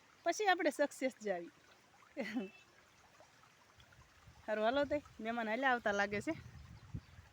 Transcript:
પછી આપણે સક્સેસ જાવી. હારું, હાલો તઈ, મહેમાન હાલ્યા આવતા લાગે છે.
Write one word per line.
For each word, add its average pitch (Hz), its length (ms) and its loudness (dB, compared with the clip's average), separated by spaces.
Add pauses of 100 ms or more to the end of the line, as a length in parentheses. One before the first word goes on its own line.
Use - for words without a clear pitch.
(260)
પછી 392 220 2
આપણે 349 220 4
સક્સેસ 269 440 0 (100)
જાવી. 175 280 -4 (3000)
હારું, 214 180 0
હાલો 277 200 4
તઈ, 294 180 -2 (180)
મહેમાન 226 280 -2
હાલ્યા 254 220 2
આવતા 226 220 2
લાગે 202 280 0
છે. 311 140 -2 (1000)